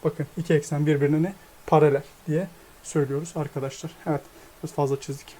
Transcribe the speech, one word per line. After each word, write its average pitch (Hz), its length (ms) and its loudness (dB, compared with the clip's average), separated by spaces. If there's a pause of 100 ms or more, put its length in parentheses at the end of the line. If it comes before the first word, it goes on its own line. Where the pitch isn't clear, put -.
bakın 147 220 -2 (100)
iki 170 180 0
eksen 147 320 0
birbirine 156 480 2 (320)
paralel 147 360 4 (240)
diye 165 220 -2 (340)
söylüyoruz 147 540 -4
arkadaşlar. 143 540 -8 (160)
Evet, 151 140 -2 (420)
biraz - 120 -12
fazla 139 260 0
çizdik. - 400 -14